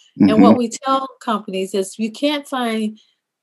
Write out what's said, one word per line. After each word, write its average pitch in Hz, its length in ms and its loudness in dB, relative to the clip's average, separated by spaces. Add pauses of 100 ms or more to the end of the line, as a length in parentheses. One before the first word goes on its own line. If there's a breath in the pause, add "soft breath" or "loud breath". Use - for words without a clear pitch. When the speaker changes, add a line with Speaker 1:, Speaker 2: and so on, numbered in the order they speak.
(180 soft breath)
Speaker 1:
And 214 240 4
what 214 100 8
Speaker 2:
Mm-hmm. 240 60 2
Speaker 1:
we 240 100 -2
tell 269 400 -4 (140)
companies 190 520 -6
is, 190 240 -6
you 220 120 -4
can't 285 360 -4
find 220 520 -6 (440 soft breath)